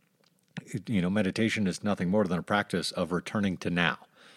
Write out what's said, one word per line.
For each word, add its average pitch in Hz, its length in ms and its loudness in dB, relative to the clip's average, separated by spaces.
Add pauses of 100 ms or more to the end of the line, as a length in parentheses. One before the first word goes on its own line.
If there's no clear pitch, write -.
(680)
It, - 220 -8
you 104 120 2
know, 90 80 0
meditation 104 580 0
is 85 160 -4
nothing 92 260 -2
more 104 140 4
than 90 160 0
a - 20 -4
practice 101 520 0
of 87 180 -2
returning 92 460 -2
to - 120 -4
now, 87 280 2 (400)